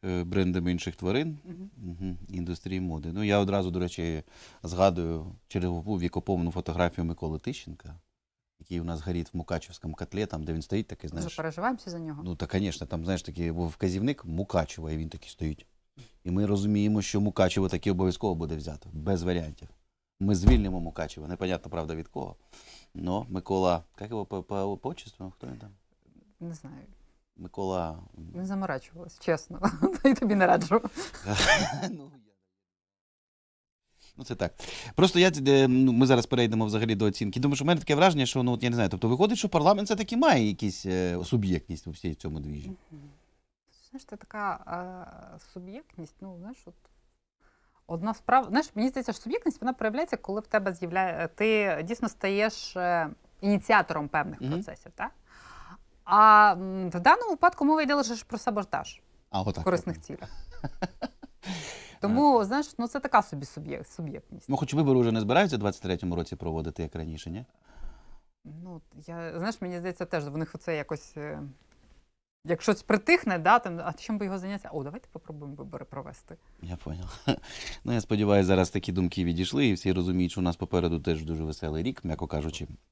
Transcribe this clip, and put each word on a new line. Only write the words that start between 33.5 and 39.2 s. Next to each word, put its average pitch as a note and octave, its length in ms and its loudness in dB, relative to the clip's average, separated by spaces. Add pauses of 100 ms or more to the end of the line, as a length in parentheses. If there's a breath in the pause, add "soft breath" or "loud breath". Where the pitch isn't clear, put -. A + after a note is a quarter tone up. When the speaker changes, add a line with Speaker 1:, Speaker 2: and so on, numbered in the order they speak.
Speaker 1:
ну, C#3 60 -14
це A#2+ 120 -8
так. F2 180 -4 (420 loud breath)
Просто F3 240 6
я, F3+ 120 8 (160)
е, C#3 200 8
ну, C3 240 6
ми A#2+ 140 6
зараз B2 200 6
перейдемо A2+ 400 2
взагалі G#2+ 300 0
до G#2 100 2
оцінки. G#2 340 -2
Думаю, C#3+ 160 2
що C#3 100 -2
в - 20 2
мене E3+ 120 4
таке D3 160 0
враження, D#3 300 6
що, B2+ 180 0
ну, B2 80 2
от A#2 120 -2
я B2 60 2
не A#2 60 0
знаю, A2 140 2
тобто F#2+ 200 -2
виходить, G3 280 2